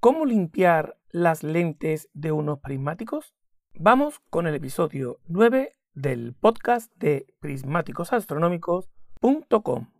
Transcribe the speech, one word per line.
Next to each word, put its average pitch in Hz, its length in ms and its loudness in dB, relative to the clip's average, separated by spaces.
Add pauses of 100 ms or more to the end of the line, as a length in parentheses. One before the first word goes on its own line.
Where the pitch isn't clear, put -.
¿Cómo 311 180 6
limpiar 180 720 2 (140)
las 170 320 0
lentes 156 720 -2
de 156 160 -6
unos 151 300 -2
prismáticos? 147 720 -8 (400)
Vamos 254 460 2 (100)
con 170 160 -2
el 151 80 0
episodio 135 720 -4
nueve 233 460 2 (220)
del 123 380 -4
podcast 233 640 0
de - 320 -2 (140)
prismáticos 147 720 -4
astronómicos 175 760 -2 (300)
punto 247 460 2
com. 123 360 -4